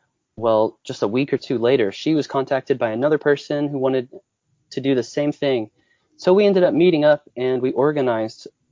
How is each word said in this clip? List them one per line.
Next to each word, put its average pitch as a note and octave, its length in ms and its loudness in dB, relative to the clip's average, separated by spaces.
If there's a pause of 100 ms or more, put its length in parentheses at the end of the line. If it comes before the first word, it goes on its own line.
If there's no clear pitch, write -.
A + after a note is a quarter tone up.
(360)
Well, A2 480 0
just - 180 -8
a A2 60 0
week B2+ 240 -2
or C3 60 0
two B2+ 200 -4
later, A#2 340 2
she - 220 -2
was C#3+ 120 0
contacted C3+ 520 -2
by A#2 120 -2
another C#3 280 0
person D3 500 -2
who C#3+ 100 -6
wanted C3 300 -2 (640)
to - 100 -8
do C3+ 140 0
the B2 80 0
same D3 300 -4
thing. B2+ 380 -2 (480)
So F#3 160 4
we G3+ 120 4
ended F#3+ 160 4
up F3 120 4
meeting E3 300 4
up D3 180 4 (140)
and B2+ 260 -2
we C3 100 0
organized B2 760 -2 (260)